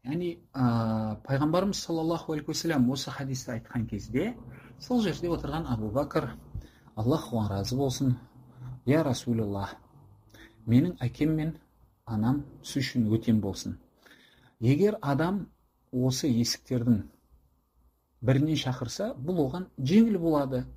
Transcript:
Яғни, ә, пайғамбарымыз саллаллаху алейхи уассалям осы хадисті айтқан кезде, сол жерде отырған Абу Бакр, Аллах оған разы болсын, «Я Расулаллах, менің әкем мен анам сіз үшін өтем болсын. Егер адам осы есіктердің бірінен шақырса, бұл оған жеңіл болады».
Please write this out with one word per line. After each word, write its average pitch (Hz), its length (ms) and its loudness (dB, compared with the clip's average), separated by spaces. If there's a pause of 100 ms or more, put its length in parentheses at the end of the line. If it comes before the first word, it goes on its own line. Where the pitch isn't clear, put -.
Яғни, 170 360 -4 (140)
ә, 113 720 0
пайғамбарымыз 160 500 2
саллаллаху 165 560 -4
алейхи 151 160 -6
уассалям 151 400 2
осы 135 220 -4
хадисті 131 460 -6
айтқан 113 320 -4
кезде, 131 460 -4 (440)
сол 247 220 0
жерде 175 280 -2
отырған 147 400 -4
Абу 107 220 -2
Бакр, 135 400 -2 (640)
Аллах 127 360 0
оған 107 180 0
разы 98 280 -2
болсын, 131 400 0 (680)
«Я 151 180 4
Расулаллах, 113 720 -2 (920)
менің 143 340 4
әкем 147 360 0
мен 156 160 -2 (520)
анам 117 360 0 (220)
сіз - 200 -4
үшін 120 320 0
өтем 110 260 4
болсын. 98 360 -6 (840)
Егер 160 420 4
адам 160 440 0 (480)
осы 127 360 0
есіктердің 117 680 2 (1200)
бірінен 135 380 4
шақырса, 135 560 -4
бұл 156 320 0
оған 180 300 -6
жеңіл 196 420 4
болады». 139 460 0 (120)